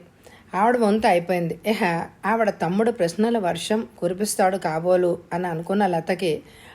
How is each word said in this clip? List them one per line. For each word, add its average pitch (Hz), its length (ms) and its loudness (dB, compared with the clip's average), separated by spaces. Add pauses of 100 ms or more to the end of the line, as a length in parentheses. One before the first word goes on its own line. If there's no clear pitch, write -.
(540)
ఆవిడ 220 220 2
వంతు 220 300 2
అయిపోయింది. 175 600 0
ఇహ 214 180 0 (420)
ఆవిడ 220 240 2
తమ్ముడు 196 400 0
ప్రశ్నల 226 480 0
వర్షం 196 500 -2 (100)
కురిపిస్తాడు 190 580 0
కాబోలు 175 640 0 (140)
అని 180 140 -4
అనుకున్న 180 400 0
లతకి 170 560 -2 (320)